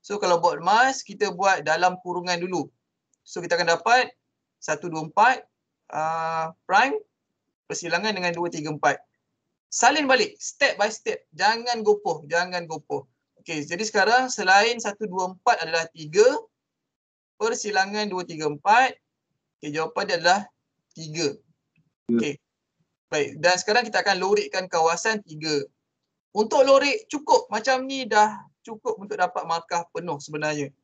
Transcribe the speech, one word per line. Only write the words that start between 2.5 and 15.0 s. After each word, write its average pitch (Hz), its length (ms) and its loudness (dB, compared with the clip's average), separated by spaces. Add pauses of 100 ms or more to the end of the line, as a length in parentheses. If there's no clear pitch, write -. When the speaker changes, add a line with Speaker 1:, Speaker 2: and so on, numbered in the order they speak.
Speaker 1:
So, 175 160 -10
kita 170 160 0
akan 170 160 2
dapat 240 400 2 (480)
satu 156 240 -4
dua 156 240 -8
empat, 240 320 4 (480)
uh, 160 640 -4 (160)
prime 247 240 4 (720)
persilangan 170 480 -4
dengan 180 160 -2
dua 170 160 -4
tiga 160 240 -6
empat. 147 320 -2 (640)
Salin 285 400 2
balik, 247 320 0
step - 400 -2
by 208 80 2
step. - 480 -8
Jangan 226 480 -2
gopoh, 208 480 0
jangan 175 400 -2
gopoh. 143 400 -10 (320)
Okey, 156 240 -8
jadi 185 160 -6
sekarang 220 480 2
selain 208 480 4
satu 208 320 -8